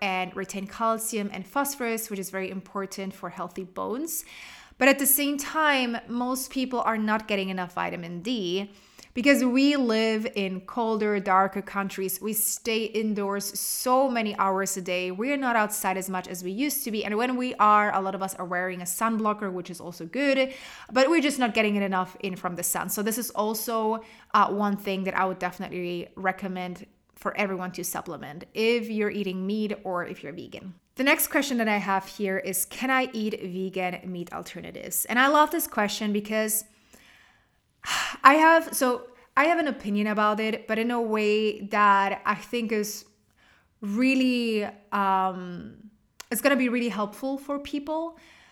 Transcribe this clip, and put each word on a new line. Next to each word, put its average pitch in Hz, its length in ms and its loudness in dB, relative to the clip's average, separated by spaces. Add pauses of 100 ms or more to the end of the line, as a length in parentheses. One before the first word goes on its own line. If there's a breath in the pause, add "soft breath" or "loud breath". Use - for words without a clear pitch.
and 185 340 -2
retain 190 300 -6
calcium 226 680 -2
and 185 140 -10
phosphorus, 240 640 -2
which 196 100 -6
is 185 120 -8
very 190 180 -4
important 190 640 -8
for - 160 -10
healthy 180 340 -10
bones. 202 640 -6 (540 loud breath)
But 262 80 6
at 277 100 6
the 277 80 0
same 285 320 2
time, 277 600 2 (100)
most 247 420 -4
people 254 320 -2
are 220 160 0
not 214 300 0
getting 196 220 -2
enough 185 240 -6
vitamin 175 480 -6
D 196 500 -2 (440 loud breath)
because 254 280 6
we 269 320 6
live 220 600 2
in 190 260 -2
colder, 214 580 0
darker 196 440 4
countries. 190 580 -4
We 214 120 -4
stay 220 500 0
indoors 202 760 -2
so 262 480 2
many 226 300 -2
hours 190 400 2
a 190 40 -6
day. 180 280 -2
We 214 220 -2
are 285 60 2
not 254 180 0
outside 208 420 2
as 185 100 -4
much 185 200 -4
as 180 160 -10
we 180 80 -4
used 277 320 -2
to 226 80 -4
be. 214 120 -2
And 208 140 -2
when 247 180 0
we 247 200 -2
are, 208 400 6
a 190 40 4
lot 190 140 -2
of 175 80 -4
us 190 140 -4
are 185 100 -6
wearing 180 380 -4
a - 20 -8
sun 226 320 0
blocker, 208 320 0
which 180 220 -6
is - 100 -12
also 170 240 -10
good, 262 480 2 (400 loud breath)
but 262 160 6
we're 330 120 6
just 277 180 2
not 226 160 2
getting 214 200 2
it 202 60 2
enough 185 380 0
in 185 160 -6
from 175 200 -6
the 170 60 -10
sun. 175 280 -2
So 214 120 -2
this 220 160 -2
is 233 140 -6
also, 220 680 -2 (340 loud breath)
uh, 208 140 6
one 202 280 0
thing 190 280 -4
that 185 120 -2
I 190 80 4
would 185 140 -4
definitely 175 760 -6
recommend 185 680 -4 (300)
for - 200 -6
everyone 185 360 -2
to 175 120 -8
supplement 156 600 -8 (100)
if 226 340 2
you're 214 220 0
eating 185 380 -4
meat 214 260 -2 (100)
or 180 220 -4
if - 160 -12
you're 143 120 -10
vegan. - 420 -14 (180)
The 262 100 -2
next 311 240 4
question 277 300 0
that 226 100 2
I 208 100 2
have 190 280 0
here 190 320 -2
is, 185 280 -2
"Can 262 260 -4
I 262 220 2
eat 214 280 -2
vegan 180 720 -4
meat 175 200 -8
alternatives?" - 720 -8
And 226 120 0
I 262 100 6
love 302 220 6
this 330 160 0
question 208 480 0
because 214 520 -2 (1160 soft breath)
<sighs> - 400 -4
I 269 120 12
have, 320 380 6
so 247 340 0 (280 loud breath)
I 277 100 6
have 339 140 4
an 311 80 2
opinion 208 400 -2
about 214 320 2
it, 220 280 -2
but 220 120 0
in 233 120 0
a 240 100 0
way 214 680 2
that 202 580 4
I 214 100 2
think 226 360 -4
is 208 340 -4 (760 soft breath)
really, 240 840 2 (260)
um, 190 840 0 (540)
it's 220 100 -2
gonna 277 140 6
be 254 140 2
really 240 200 0
helpful 214 480 -4
for 285 220 -6
people, 311 580 -6 (340 soft breath)